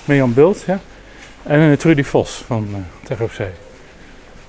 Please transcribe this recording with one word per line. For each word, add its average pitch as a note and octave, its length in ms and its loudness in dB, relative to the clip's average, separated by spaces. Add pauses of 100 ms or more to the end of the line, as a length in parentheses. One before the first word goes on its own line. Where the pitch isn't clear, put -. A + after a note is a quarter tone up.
Mirjam C3+ 300 2
Bult, E3 320 4
ja. F#3 140 -4 (600)
En, D3+ 280 2
eh, C#3+ 60 4
Trudy D#3 260 2
Vos - 440 -2
van, A2 260 -4
eh, F#2+ 360 -12
het A2+ 100 -8
R A2+ 40 -6
O A2+ 40 -4
C. - 140 -10 (1080)